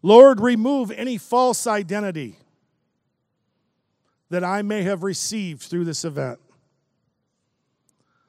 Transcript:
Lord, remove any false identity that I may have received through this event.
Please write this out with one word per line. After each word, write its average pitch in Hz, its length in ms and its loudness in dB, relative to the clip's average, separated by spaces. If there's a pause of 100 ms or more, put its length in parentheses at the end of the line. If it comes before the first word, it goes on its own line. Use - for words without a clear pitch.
Lord, 226 400 8
remove 240 500 -2
any 233 280 -8
false 247 480 -2
identity 190 720 -8 (1900)
that 180 140 -4
I 196 200 -4
may 208 200 -4
have 180 200 -4
received 190 580 -8
through 175 240 -6
this 165 180 -8
event. 139 360 -8 (1900)